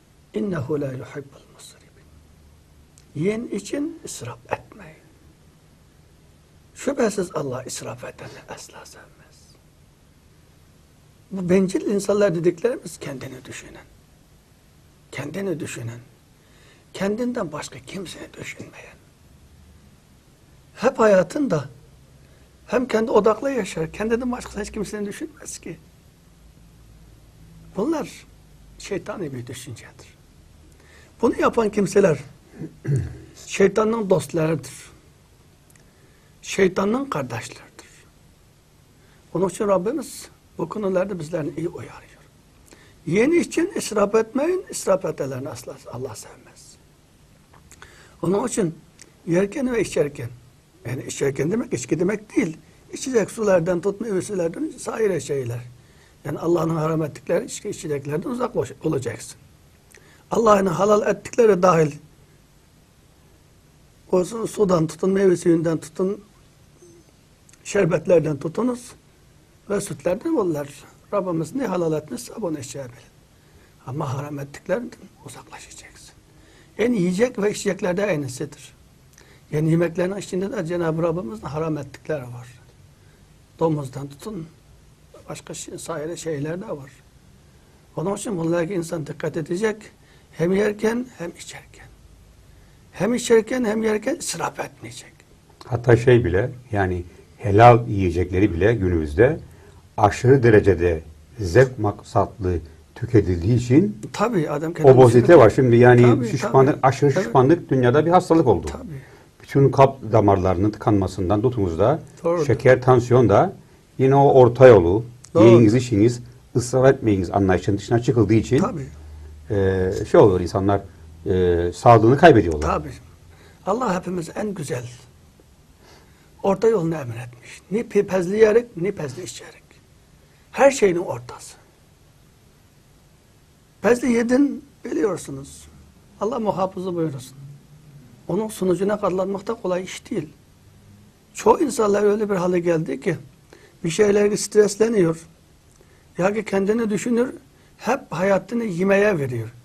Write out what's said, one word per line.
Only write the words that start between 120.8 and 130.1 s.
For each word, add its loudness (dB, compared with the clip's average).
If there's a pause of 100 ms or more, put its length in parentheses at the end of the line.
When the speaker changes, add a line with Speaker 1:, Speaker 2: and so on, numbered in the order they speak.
Speaker 2:
e, 0
sağlığını 6
kaybediyorlar. 6
Speaker 1:
Tabii. -6 (760)
Allah -2
hepimiz -8
en -6
güzel -8 (1600)
orta 2
yolunu 0
emretmiş. -12 (100)
Ni -4
pezleyerek, 2
ni -4
pezli -10
içerek. -18 (920)